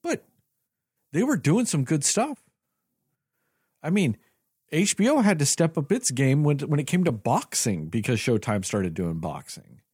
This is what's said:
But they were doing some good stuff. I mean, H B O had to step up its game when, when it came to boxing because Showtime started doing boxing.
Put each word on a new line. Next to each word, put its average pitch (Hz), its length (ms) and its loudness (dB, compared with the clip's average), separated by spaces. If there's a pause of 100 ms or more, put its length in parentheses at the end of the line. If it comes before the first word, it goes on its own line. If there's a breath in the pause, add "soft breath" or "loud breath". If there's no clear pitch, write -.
But 330 220 -6 (880)
they 170 120 0
were 277 120 0
doing 190 300 2
some 147 160 -2
good 147 220 -2
stuff. 262 340 -2 (1400)
I 151 80 -4
mean, 175 260 2 (540)
H 185 260 0
B 208 120 2
O 294 120 4
had 202 200 4
to 143 60 2
step 160 300 0
up 139 140 -4
its 214 220 0
game 135 320 2
when, 147 160 2
when 143 180 -2
it 143 80 -2
came 180 180 0
to 165 80 2
boxing 107 760 -2
because 110 320 -2
Showtime 107 440 0
started 92 300 -2
doing 85 240 -4
boxing. - 640 -12 (140)